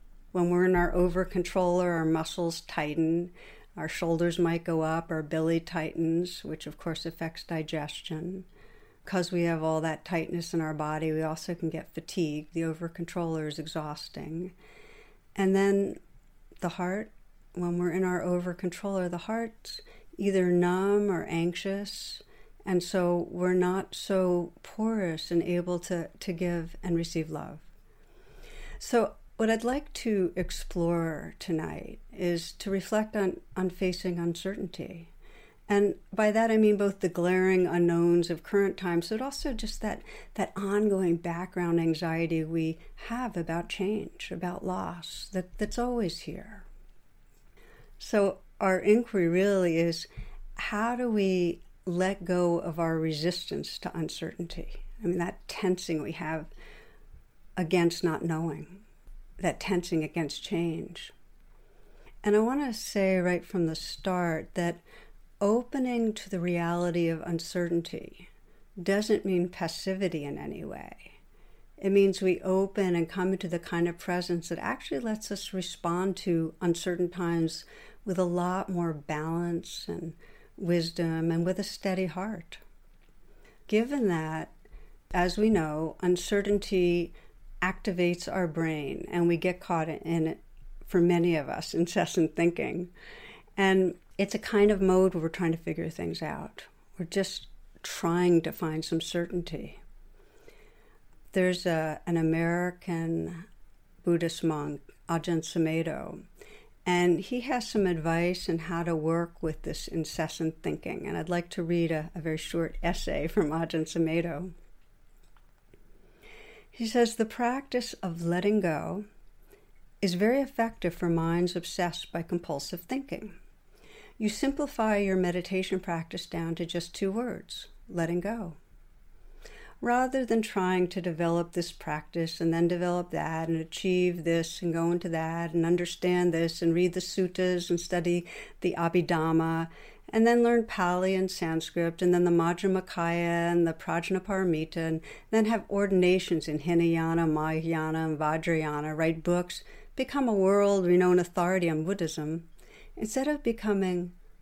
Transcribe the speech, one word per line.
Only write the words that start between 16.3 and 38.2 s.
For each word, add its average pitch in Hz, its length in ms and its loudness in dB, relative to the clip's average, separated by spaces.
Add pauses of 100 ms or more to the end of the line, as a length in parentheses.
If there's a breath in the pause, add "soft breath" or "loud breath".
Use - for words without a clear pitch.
the 175 100 -2
heart, 185 420 -4 (400)
when 175 240 -2
we're 175 160 2
in 185 120 2
our 180 180 0
over-controller, 180 880 -2
the 175 80 -4
heart's - 640 -6 (360 loud breath)
either 190 320 4
numb 190 600 4
or 175 140 0
anxious, 180 960 -4 (440 soft breath)
and 180 160 2
so 175 480 0
we're 180 240 0
not 185 400 2
so 180 580 0 (100)
porous 214 680 -2
and 170 120 2
able 175 360 0
to, 170 400 -4
to - 140 -6
give 170 500 -2
and 180 140 0
receive 165 340 -2
love. 156 300 -8 (1200 loud breath)
So - 360 2 (220)
what 220 120 2
I'd 226 160 2
like 262 300 -2
to 196 420 0
explore 170 1040 -2
tonight 156 640 -4 (120)
is 170 420 -2
to - 160 -6
reflect 214 460 0
on, 196 240 0 (160)
on 185 140 0
facing 180 480 -2
uncertainty. 170 920 -6 (560 soft breath)
And 202 260 4 (180)
by 214 200 2
that, 226 180 4
I 220 60 6
mean 214 200 8
both 196 240 2
the 185 80 2
glaring 185 580 4
unknowns 170 640 4